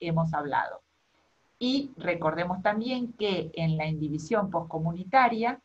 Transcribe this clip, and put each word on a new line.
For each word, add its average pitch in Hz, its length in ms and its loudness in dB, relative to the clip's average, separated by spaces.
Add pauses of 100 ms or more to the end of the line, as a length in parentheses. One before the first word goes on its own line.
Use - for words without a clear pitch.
hemos 165 340 0
hablado. 131 480 -2 (760)
Y 269 380 0
recordemos 175 640 0
también 233 520 0
que 180 400 -2
en 160 220 2
la 156 100 -2
indivisión 156 640 0
poscomunitaria, 220 1160 0